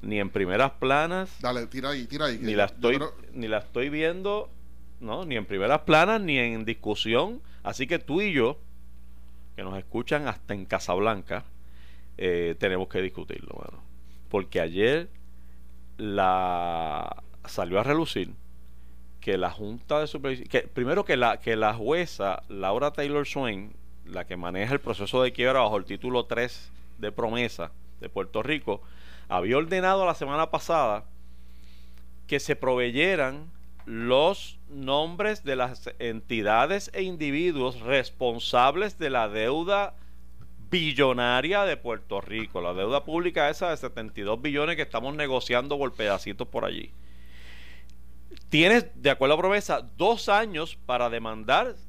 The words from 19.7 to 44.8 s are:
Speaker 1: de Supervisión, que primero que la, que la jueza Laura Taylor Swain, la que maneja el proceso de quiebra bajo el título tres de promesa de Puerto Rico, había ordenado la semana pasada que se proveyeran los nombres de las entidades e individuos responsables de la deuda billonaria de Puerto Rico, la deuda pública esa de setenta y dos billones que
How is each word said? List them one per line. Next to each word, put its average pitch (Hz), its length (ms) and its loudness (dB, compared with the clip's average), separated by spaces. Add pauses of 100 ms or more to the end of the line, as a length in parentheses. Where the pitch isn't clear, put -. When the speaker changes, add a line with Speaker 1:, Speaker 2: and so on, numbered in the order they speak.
Speaker 1:
de 151 80 -2
Supervisión, 131 400 -4
que 123 140 4
primero 131 420 0
que 151 120 2
la, 120 220 4
que 113 160 0
la 110 200 4
jueza 117 760 0
Laura 101 440 0
Taylor 143 320 0
Swain, 107 480 -4 (320)
la 90 220 -6
que 92 100 -6
maneja 90 380 -2
el 139 60 0
proceso 104 420 0
de 127 100 4
quiebra 131 280 4
bajo 107 160 4
el 95 80 0
título 120 420 -2
tres 120 460 -2 (260)
de 107 140 -4
promesa 113 580 -2 (300)
de - 80 -8
Puerto 98 340 -2
Rico, 131 400 -2 (460)
había 95 280 2
ordenado 185 480 4
la 170 100 4
semana 151 360 0
pasada 139 540 2 (1200)
que 143 140 0
se 143 160 0
proveyeran 135 920 2 (360)
los 127 720 2 (100)
nombres 160 760 0
de 135 120 0
las 123 340 -2 (100)
entidades 117 920 4
e 196 100 -2
individuos 147 800 0
responsables 127 1160 2
de 151 120 0
la 117 180 2
deuda 160 680 0 (760)
billonaria 139 920 4
de 160 120 2
Puerto 107 440 -4
Rico, 101 400 -4
la 87 140 0
deuda 110 300 0
pública 165 460 2
esa 175 200 -2
de 151 60 0
setenta 113 440 -8
y 101 40 -4
dos 113 180 0
billones 151 340 0
que 151 60 -2